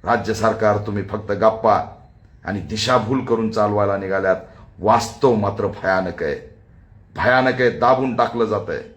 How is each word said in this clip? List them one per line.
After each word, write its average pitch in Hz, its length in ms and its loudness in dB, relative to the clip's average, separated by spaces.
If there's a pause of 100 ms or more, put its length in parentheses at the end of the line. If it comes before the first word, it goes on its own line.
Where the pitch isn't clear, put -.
राज्य 107 300 0
सरकार 107 420 2
तुम्ही 101 260 -4
फक्त 101 300 -6
गप्पा 104 480 2 (640)
आणि 98 160 -6
दिशाभूल 110 640 -2
करून 113 260 0
चालवायला 104 460 0
निघाल्यात. 95 400 0 (420)
वास्तव 113 560 2
मात्र 101 320 -2
भयानक 92 560 -2
आहे, - 340 -6 (600)
भयानक 127 440 2
आहे. 120 100 4
दाबून 123 460 2
टाकलं 117 280 0
जातंय. 101 380 -4 (140)